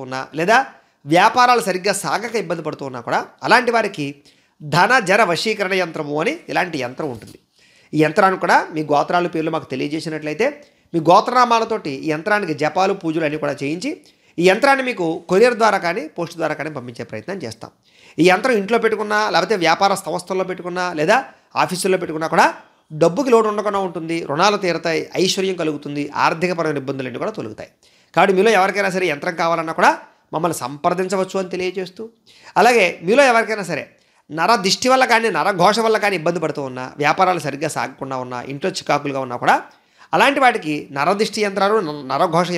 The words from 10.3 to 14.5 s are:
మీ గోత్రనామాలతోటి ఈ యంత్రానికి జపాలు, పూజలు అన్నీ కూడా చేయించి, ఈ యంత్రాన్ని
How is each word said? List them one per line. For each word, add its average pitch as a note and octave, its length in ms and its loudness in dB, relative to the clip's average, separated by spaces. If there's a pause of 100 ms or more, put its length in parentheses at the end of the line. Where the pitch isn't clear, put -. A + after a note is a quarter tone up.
మీ E3+ 60 0 (100)
గోత్రనామాలతోటి A3+ 840 2 (120)
ఈ D3+ 80 0
యంత్రానికి F#3 400 -2 (100)
జపాలు, F#3 400 0
పూజలు D#3+ 240 -2
అన్నీ D3+ 160 -4
కూడా C#3+ 180 -4
చేయించి, F3 300 -4 (460)
ఈ E3 120 2
యంత్రాన్ని C4 400 4